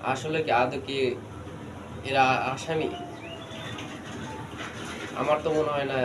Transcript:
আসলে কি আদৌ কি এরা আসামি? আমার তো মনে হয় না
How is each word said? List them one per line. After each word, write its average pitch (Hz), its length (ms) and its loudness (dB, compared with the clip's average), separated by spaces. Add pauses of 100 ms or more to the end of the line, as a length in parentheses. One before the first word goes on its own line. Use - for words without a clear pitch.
আসলে 156 400 2
কি 143 80 2
আদৌ 123 280 6
কি 131 360 2 (880)
এরা 135 180 6
আসামি? 131 640 2 (2250)
আমার 151 280 4
তো 165 60 2
মনে 156 200 4
হয় 143 160 2
না 135 200 0